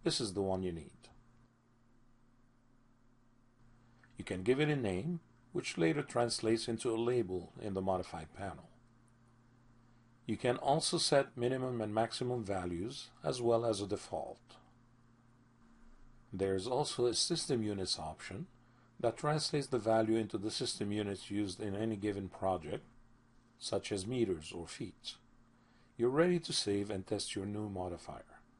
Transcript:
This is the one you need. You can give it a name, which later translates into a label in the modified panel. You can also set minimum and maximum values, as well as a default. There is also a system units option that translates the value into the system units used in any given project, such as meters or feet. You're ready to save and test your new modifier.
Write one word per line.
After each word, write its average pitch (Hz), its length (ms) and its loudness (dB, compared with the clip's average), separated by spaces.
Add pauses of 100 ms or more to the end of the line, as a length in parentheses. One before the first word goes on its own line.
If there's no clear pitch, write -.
This 151 160 2
is 101 140 -2
the 101 80 2
one 95 200 2
you 90 80 0
need. 82 200 -8 (3250)
You 98 80 -10
can 92 180 -4
give 127 180 4
it 151 80 4
a 151 80 2
name, 117 420 0 (340)
which - 260 -4
later 160 240 4
translates 113 680 2
into 113 260 0
a - 20 0
label 110 640 0
in 104 140 -4
the 95 60 0
modified 90 560 -2
panel. 95 320 -10 (1600)
You 110 100 -2
can 123 220 2
also 156 400 2
set - 380 4
minimum 127 440 0
and 107 140 -2
maximum 117 500 0
values, 92 640 -4 (160)
as 127 160 0
well 117 240 4
as 110 160 2
a 101 60 -2
default. - 540 -6 (1900)
There 95 220 2
is 95 120 -2
also 127 400 2
a 117 80 2
system 147 480 0
units 101 360 -2
option 92 480 -8 (540)
that 117 160 2
translates 147 520 0
the 127 100 2
value 110 380 6
into 110 200 0
the 101 140 -2
system 104 420 -4
units 101 380 -2
used 101 300 -2
in 104 140 -4
any 107 220 -2
given 101 320 -2
project, 90 560 -2 (720)
such - 320 -4
as 98 160 -2
meters 98 480 0
or 85 120 -8
feet. - 480 -10 (840)
You're 120 140 4
ready 170 300 6
to - 120 -6
save 101 380 2
and 95 160 -4
test - 280 -2
your 98 120 -2
new 104 220 -4
modifier. 90 720 -8 (200)